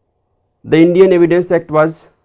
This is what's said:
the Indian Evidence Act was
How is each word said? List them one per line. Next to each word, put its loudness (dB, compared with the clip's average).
the -2
Indian 2
Evidence 0
Act -4
was -4